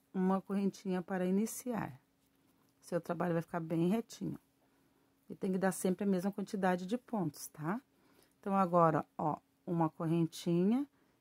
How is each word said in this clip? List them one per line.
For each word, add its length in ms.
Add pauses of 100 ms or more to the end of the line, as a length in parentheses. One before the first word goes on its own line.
(120)
uma 300
correntinha 580
para 240
iniciar. 720 (840)
Seu 180
trabalho 320
vai 80
ficar 200
bem 280
retinho. 500 (880)
E 80
tem 160
que 60
dar 160
sempre 320
a 20
mesma 240
quantidade 540
de 140
pontos, 480
tá? 340 (580)
Então, 160
agora, 520 (100)
ó, 220 (280)
uma 220
correntinha 960 (340)